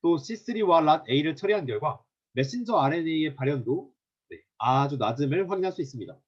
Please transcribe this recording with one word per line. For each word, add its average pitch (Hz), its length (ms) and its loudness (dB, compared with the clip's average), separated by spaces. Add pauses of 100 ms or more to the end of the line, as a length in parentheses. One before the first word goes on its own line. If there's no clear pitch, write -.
또 170 160 4
씨쓰리와 208 640 2
랏에이를 151 540 2
처리한 196 300 0
결과 117 380 -4 (300)
메신저 214 420 -2
알엔에이의 156 580 0
발현도, 135 580 -2 (360)
네, 85 80 -16 (200)
아주 135 400 2
낮음을 135 540 0
확인할 185 220 -2
수 180 100 -6
있습니다. 110 340 -10 (120)